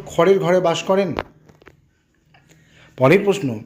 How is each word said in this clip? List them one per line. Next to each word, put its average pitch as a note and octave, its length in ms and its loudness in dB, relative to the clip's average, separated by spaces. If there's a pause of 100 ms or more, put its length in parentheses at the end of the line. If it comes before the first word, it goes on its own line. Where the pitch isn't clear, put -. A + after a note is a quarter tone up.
খড়ের F#3 340 2
ঘরে F3 200 0
বাস E3 240 -2
করেন। F#3+ 300 -2 (1800)
পরের D#3 260 4
প্রশ্ন, C#3 420 -2